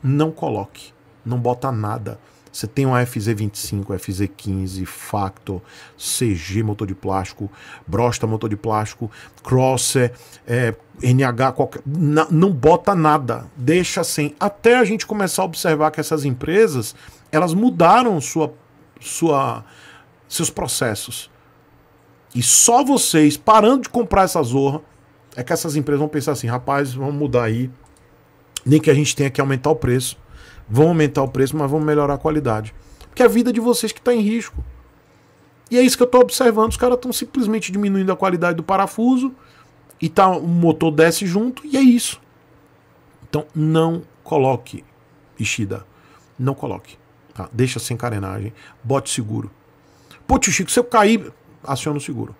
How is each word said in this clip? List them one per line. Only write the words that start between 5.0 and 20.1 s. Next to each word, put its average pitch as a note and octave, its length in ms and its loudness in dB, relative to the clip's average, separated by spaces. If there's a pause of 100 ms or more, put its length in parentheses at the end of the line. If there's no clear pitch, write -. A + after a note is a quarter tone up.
C - 360 -2
G, F#2 300 -4
motor G#2+ 240 -4
de F#2+ 80 -6
plástico, F#2+ 560 -6 (340)
Brosta, A2+ 400 -2
motor A2 240 -4
de G#2 60 -2
plástico, G#2+ 560 -4 (320)
Crosser, C3 680 0 (340)
é, A#2 260 -2 (300)
N B2+ 220 4
H, B2+ 260 0
qualquer, - 340 -4
na-, D3+ 460 2
não F3 180 4
bota F3 460 4
nada. C#3+ 520 0 (100)
Deixa E3 480 0
sem. D3 340 -4
Até A3+ 380 4
a B3 80 6
gente G3+ 200 -4
começar G3 360 -2
a F#3+ 40 0
observar D#3 460 0
que D#3 80 -8
essas D3+ 240 -2
empresas, C#3+ 720 0 (340)
elas D#3+ 240 0
mudaram G3 680 4
sua, D#3 320 -4 (480)
sua, C3+ 640 -2 (640)